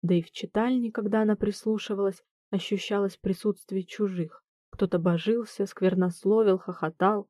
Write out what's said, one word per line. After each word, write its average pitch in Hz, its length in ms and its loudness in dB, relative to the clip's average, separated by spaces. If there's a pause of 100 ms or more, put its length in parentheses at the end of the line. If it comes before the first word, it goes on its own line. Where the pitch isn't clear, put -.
да 175 140 2
и 170 60 2
в - 100 -14
читальне, 233 580 -2
когда 214 320 0
она 214 140 4
прислушивалась, 202 880 -2 (260)
ощущалось 196 680 -2
присутствие 190 680 -2
чужих. 180 580 -4 (280)
Кто-то 180 280 0
божился, 196 680 0
сквернословил, 185 920 2
хохотал. 185 720 -2